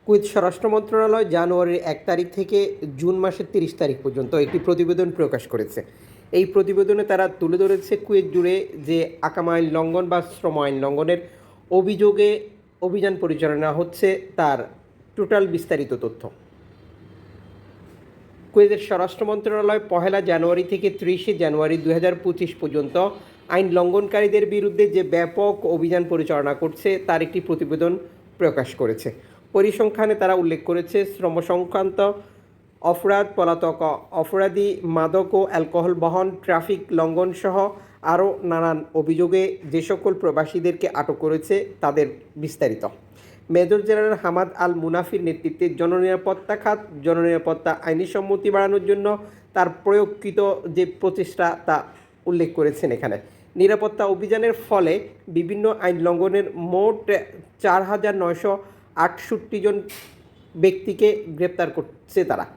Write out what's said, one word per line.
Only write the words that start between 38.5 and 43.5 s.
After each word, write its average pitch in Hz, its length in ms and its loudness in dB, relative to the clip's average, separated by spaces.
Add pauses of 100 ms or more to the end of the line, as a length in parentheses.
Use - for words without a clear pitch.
নানান 165 280 0 (220)
অভিযোগে 170 420 2 (300)
যে 165 160 0
সকল 196 220 0 (100)
প্রবাসীদেরকে 165 640 0 (120)
আটক 143 240 -2
করেছে, 156 320 0 (280)
তাদের 147 240 2 (360)
বিস্তারিত। 127 400 -4 (720)